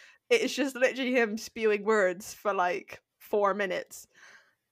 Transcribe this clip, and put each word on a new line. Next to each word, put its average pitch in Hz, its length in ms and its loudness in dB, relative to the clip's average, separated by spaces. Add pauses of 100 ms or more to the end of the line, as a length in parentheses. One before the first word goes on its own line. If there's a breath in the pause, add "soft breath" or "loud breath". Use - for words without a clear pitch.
(300 loud breath)
It 240 120 4
is 254 120 0
just 254 220 -2
literally 247 360 0
him 226 260 0
spewing 214 460 -2
words 196 500 0
for, - 200 -2
like, 180 460 -2 (180)
four 202 360 2
minutes. 190 520 -6 (640 loud breath)